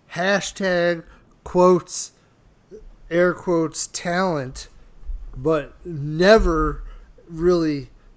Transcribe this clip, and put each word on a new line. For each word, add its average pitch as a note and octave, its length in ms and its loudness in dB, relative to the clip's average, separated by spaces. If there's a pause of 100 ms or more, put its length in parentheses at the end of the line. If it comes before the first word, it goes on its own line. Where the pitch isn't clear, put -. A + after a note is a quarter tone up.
(140)
hashtag F3 880 -2 (420)
quotes, - 640 4 (1000)
air F3 240 2
quotes, E3 540 -2
talent, E3+ 800 -4 (680)
but C#3+ 360 -2 (120)
never D#3+ 1000 2 (460)
really D#3+ 600 0 (260)